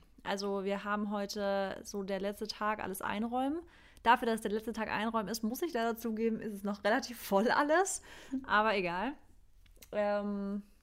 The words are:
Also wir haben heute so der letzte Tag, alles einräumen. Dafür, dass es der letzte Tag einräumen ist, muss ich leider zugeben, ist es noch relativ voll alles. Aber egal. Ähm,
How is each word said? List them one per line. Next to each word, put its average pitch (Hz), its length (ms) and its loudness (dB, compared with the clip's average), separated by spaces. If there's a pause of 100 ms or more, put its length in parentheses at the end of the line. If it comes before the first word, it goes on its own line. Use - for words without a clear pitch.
(220)
Also 196 420 -2
wir 196 200 -2
haben 208 260 -2
heute 202 720 -2
so 202 200 -6
der 190 180 -2
letzte 208 260 -4
Tag, 214 360 -2
alles 190 200 -6
einräumen. 247 560 0 (440)
Dafür, 240 240 6
dass 233 100 4
es 220 60 -6
der 208 100 -2
letzte 220 200 -2
Tag 220 180 -4
einräumen 214 380 0
ist, 226 140 -4
muss 226 200 -2
ich 339 100 -2
leider 233 240 0
zugeben, 226 440 0
ist 220 140 -6
es 196 80 -8
noch 202 220 -4
relativ 233 360 2
voll 202 300 4
alles. 320 500 4 (460)
Aber 214 300 4
egal. 190 360 0 (800)
Ähm, 208 720 0 (200)